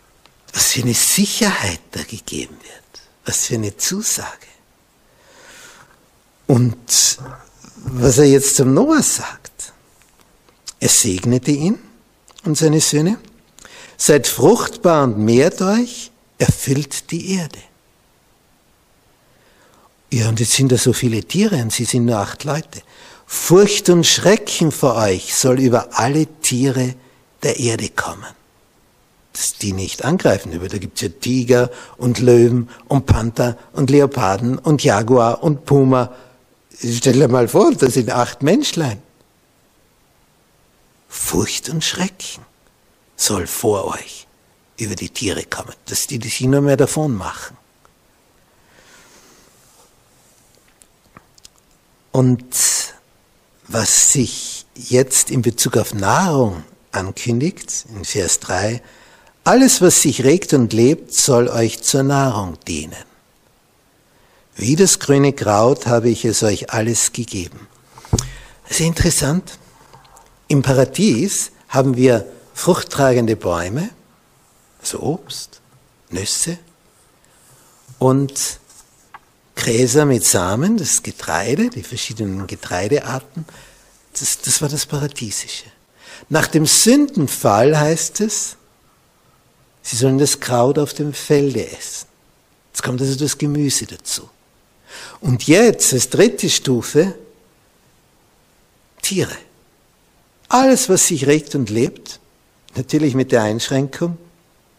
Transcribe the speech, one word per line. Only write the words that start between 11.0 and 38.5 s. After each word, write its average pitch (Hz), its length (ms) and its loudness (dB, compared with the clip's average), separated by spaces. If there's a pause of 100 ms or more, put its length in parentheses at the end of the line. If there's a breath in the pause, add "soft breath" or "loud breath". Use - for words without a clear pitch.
ihn 151 260 0 (680)
und 156 120 0
seine 156 220 2
Söhne: 156 400 0 (800 loud breath)
„Seid 147 300 4
fruchtbar 160 760 2
und 117 140 0
mehrt 120 440 2
euch, 220 480 -2 (280)
erfüllt - 720 -2
die 170 240 -6
Erde.“ 170 240 -8 (2500 soft breath)
Ja, 113 180 0
und 110 100 -2
jetzt 113 140 -2
sind 135 180 2
da 123 60 6
so 120 160 2
viele 113 300 -2
Tiere 202 340 0
und 117 160 -4
sie 123 100 -4
sind 120 220 0
nur 120 120 2
acht - 280 -6
Leute. 151 360 -8 (460 loud breath)
„Furcht - 600 4
und 175 160 4
Schrecken - 680 2
vor 127 240 0
euch 101 400 -2
soll 131 240 2
über 123 400 0
alle 143 260 0
Tiere 127 720 -2 (480 soft breath)
der 117 160 -2
Erde 113 300 -2
kommen.“ - 440 -8 (1000)
Dass - 240 -6
die 101 160 -6
nicht 92 320 -8
angreifen, 123 480 0
über 87 160 -8
da 104 80 -8
gibt's - 240 -10
ja 101 80 -4
Tiger 123 600 0 (280 loud breath)
und 123 220 -2
Löwen 120 500 4 (180 loud breath)
und 139 180 0
Panther 117 520 0 (160 loud breath)
und 135 160 0
Leoparden 127 680 2
und 151 240 0
Jaguar 117 640 2
und 151 220 -2
Puma. 131 500 2 (580 loud breath)
Stell 120 400 0
dir 135 140 6
mal 120 220 2
vor, 233 240 4
das 131 220 2
sind 123 160 0
acht 123 320 -2
Menschlein. 156 580 0 (2000)